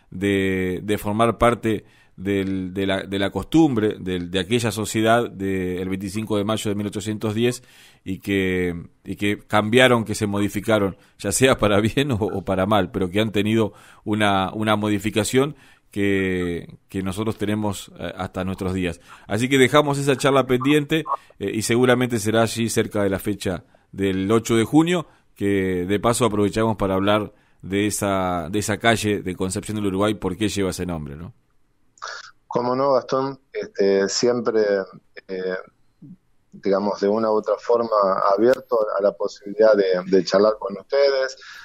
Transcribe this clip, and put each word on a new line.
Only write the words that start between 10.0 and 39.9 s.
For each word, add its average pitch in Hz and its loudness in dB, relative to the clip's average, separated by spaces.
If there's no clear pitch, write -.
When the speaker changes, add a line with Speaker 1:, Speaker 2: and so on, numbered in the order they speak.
Speaker 1:
que 104 -4
se 110 -2
modificaron, 101 0
ya 101 -4
sea 131 4
para 104 4
bien 139 0
o, 113 0
o 95 -2
para 95 0
mal, 101 2
pero 92 -2
que 95 0
han 107 -2
tenido 107 2
una, 101 0
una 107 0
modificación 107 0
que, 92 -2
que 98 -6
nosotros 104 -4
tenemos, 104 -4
eh, 87 -8
hasta 92 -6
nuestros 92 -4
días? 90 -4
Así 117 -2
que 139 4
dejamos 143 4
esa 139 2
charla 135 2
pendiente, 143 2
eh, 98 -4
y 107 -2
seguramente 123 2
será 110 2
allí 113 -2
cerca 107 0
de 98 2
la 95 0
fecha 98 -4
del 95 0
ocho 113 2
de 113 4
junio, 160 2
que 95 0
de 98 0
paso 117 2
aprovechamos 104 0
para 95 0
hablar 101 0
de 98 -2
esa, 92 -2
de 104 -2
esa 101 -4
calle 107 0
de 90 -6
Concepción 95 -6
del 104 -2
Uruguay, 101 0
por 92 -6
qué 107 0
lleva 98 -2
ese 87 -6
nombre, 76 -8
¿no? 90 -16
Speaker 2:
Cómo 123 -2
no, 139 0
Gastón, 135 -2
este, 196 0
siempre, 120 0
eh, 92 -6
digamos, 98 -2
de 101 2
una 110 0
u 107 2
otra 107 0
forma 117 0
abierto 120 2
a 101 0
la 101 4
posibilidad 104 2
de, 92 2